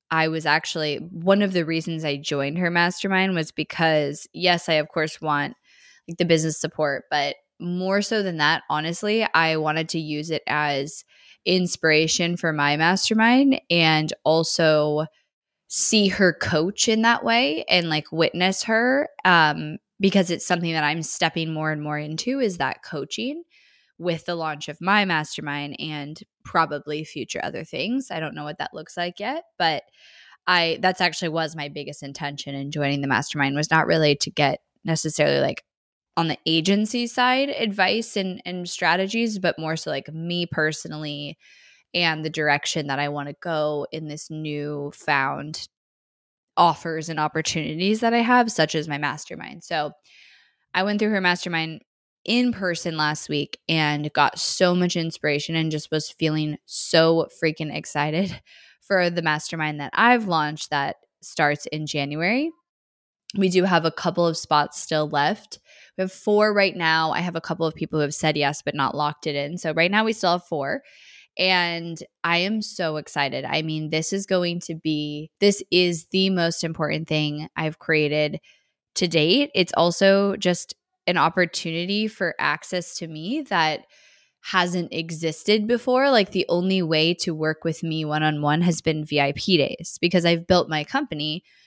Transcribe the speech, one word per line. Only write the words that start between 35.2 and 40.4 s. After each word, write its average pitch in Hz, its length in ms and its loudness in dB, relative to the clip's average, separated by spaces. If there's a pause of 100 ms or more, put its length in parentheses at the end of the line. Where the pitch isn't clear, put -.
like, 135 240 -2 (540)
on 165 100 0
the 156 200 -2
agency 202 600 0
side 254 440 0
advice 202 640 -2
and, 190 280 -4
and 180 240 -8
strategies, 196 720 0
but 180 180 0
more 160 200 -4
so, - 140 -8
like, 143 220 -6
me 170 340 -4